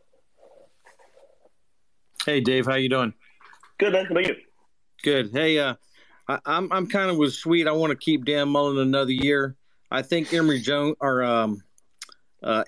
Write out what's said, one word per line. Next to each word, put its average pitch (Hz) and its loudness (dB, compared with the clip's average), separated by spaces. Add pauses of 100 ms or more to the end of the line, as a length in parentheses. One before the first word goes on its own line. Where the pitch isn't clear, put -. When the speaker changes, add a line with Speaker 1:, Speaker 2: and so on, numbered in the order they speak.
(2250)
Speaker 1:
Hey, 147 2
Dave, 131 2
how 131 0
you 131 0
doing? 127 0 (640)
Speaker 2:
Good, 202 2
man. 190 2
How 185 -10
about 175 0
you? 135 -4 (680)
Speaker 1:
Good. 131 0
Hey, 156 2
uh, 135 0 (540)
I, 135 -4
I'm, 160 -2
I'm 180 0
kinda 190 0
with 147 2
Sweet. 165 0
I 156 2
wanna 156 0
keep 151 0
Dan 143 0
Mullen 143 0
another 135 2
year. 139 0 (340)
I 131 -2
think 165 -2
Emory 156 2
Jones 143 -2
or, 131 0
um, 110 0 (800)
uh, 110 -2